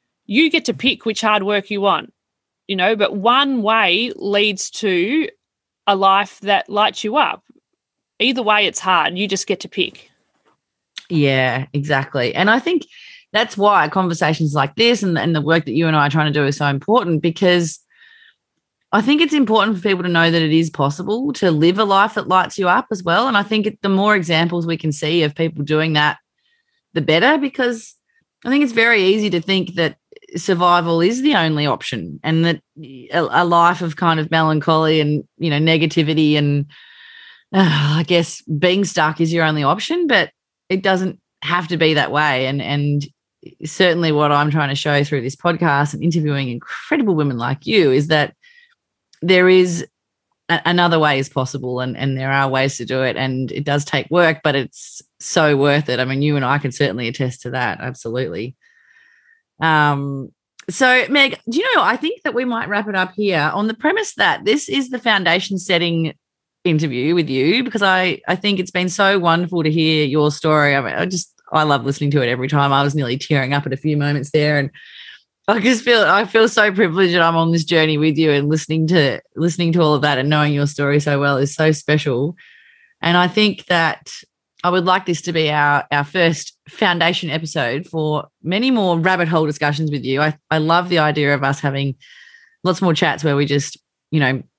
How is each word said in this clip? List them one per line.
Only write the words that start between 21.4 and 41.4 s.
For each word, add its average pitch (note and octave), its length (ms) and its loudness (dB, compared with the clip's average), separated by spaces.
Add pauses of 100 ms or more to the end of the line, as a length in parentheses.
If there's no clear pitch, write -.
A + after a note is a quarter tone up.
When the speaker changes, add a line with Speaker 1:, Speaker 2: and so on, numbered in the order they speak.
Speaker 2:
live E3+ 300 2
a A3 40 4
life G3+ 300 2
that G3+ 140 -6
lights F3+ 300 0
you F#3 100 0
up G#3 240 0
as F#3 100 -8
well. F3+ 240 0
And A#3+ 100 0
I G3+ 60 2
think G#3 240 -2
it, G3+ 160 -6
the G3 60 -2
more G3+ 260 2
examples E3+ 520 0
we E3 100 -2
can D#3+ 160 -4
see D#3+ 320 0
of D3 100 -2
people D#3+ 300 -4
doing D#3 300 0
that, D3+ 240 2 (760)
the E3+ 80 -2
better, G3 360 2
because B3+ 580 -4 (500)
I A#3+ 60 -6
think C4+ 120 2
it's B3 100 -2
very A3+ 300 2
easy G#3 280 2
to F3 100 0
think F#3 340 -2
that E3 220 -2 (400)
survival F3 640 2
is A#3 220 2
the D4 120 2
only D#3 320 2
option F2+ 560 -6
and D#3+ 220 0
that E3 160 0 (520)
a, D3+ 300 0
a - 20 4
life E3+ 380 4
of E3 140 -6
kind E3 240 0
of D#3 100 -4
melancholy D#3 680 2
and, D3 240 0 (140)
you E3 120 -2
know, C#3+ 80 0
negativity D#3 800 2
and, C#3+ 280 0 (840)
uh, D3+ 460 2
I E3 80 0
guess E3+ 360 0
being F3+ 420 0
stuck D#3+ 360 -2
is E3 120 0
your E3 120 2
only D3+ 200 0
option, D#4 420 -2
but G#3 240 0 (380)
it F#3 140 -2
doesn't F#3 360 -2 (240)